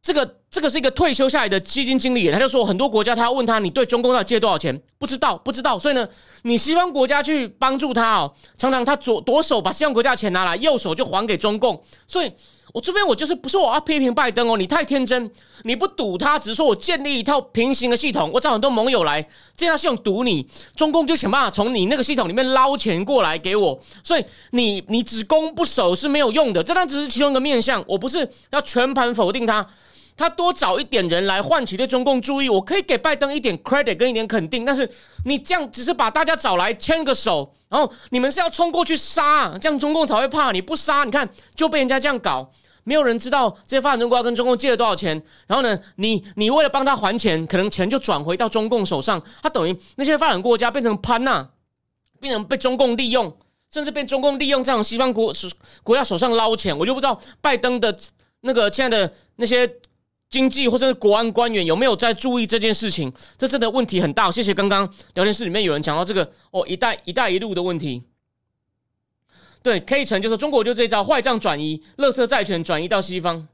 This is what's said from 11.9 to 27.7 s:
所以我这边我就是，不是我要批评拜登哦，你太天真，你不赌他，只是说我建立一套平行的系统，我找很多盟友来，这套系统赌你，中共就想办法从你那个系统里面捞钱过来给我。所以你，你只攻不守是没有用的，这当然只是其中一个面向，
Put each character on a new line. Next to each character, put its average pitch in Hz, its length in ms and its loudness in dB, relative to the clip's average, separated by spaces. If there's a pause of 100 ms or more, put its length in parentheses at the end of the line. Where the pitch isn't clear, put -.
所 359 160 -2
以 269 80 -2 (420)
我 233 80 -6
这 349 140 -6
边 403 140 2
我 247 80 2
就 302 100 -4
是， 311 80 -2
不 - 160 -6
是 381 80 0
我 262 160 2
要 - 80 0
批 302 160 -2
评 254 160 2
拜 262 160 2
登 233 180 0
哦， 226 80 2
你 185 120 -2
太 302 180 0
天 269 180 0
真， 247 280 -2 (320)
你 233 120 -2
不 370 120 -2
赌 202 320 -4
他， 294 180 2
只 220 140 -6
是 226 40 -4
说 302 120 2
我 214 80 4
建 320 280 -2
立 277 160 -2
一 214 40 -4
套 285 180 2
平 247 320 0
行 247 160 0
的 240 80 2
系 277 140 -2
统， 160 200 0
我 254 80 2
找 277 140 0
很 214 80 0
多 277 80 2
盟 240 220 2
友 208 120 2
来， 151 240 -2 (300)
这 339 100 0
套 320 80 2
系 320 120 -2
统 247 100 0
赌 214 260 -2
你， 170 240 0 (280)
中 311 160 2
共 320 160 2
就 320 80 2
想 214 160 0
办 269 120 2
法 214 60 0
从 220 240 -2
你 190 140 2
那 277 100 2
个 254 60 -2
系 294 120 -2
统 220 140 0
里 180 40 -6
面 254 180 0
捞 269 260 4
钱 190 260 -2
过 240 200 2
来 160 160 0
给 185 160 -4
我。 175 240 2 (240)
所 330 160 0
以 220 40 -4 (280)
你， 214 360 0
你 226 140 0
只 220 220 -6
攻 311 320 2
不 330 100 0
守 240 300 0
是 269 120 -4
没 294 120 0
有 247 120 2
用 254 220 2
的， 175 80 2
这 262 140 -2
当 370 80 2
然 330 40 -2
只 285 140 -6
是 285 80 -6
其 226 80 -4
中 285 140 2
一 - 20 -2
个 262 60 2
面 269 200 0
向， 226 280 0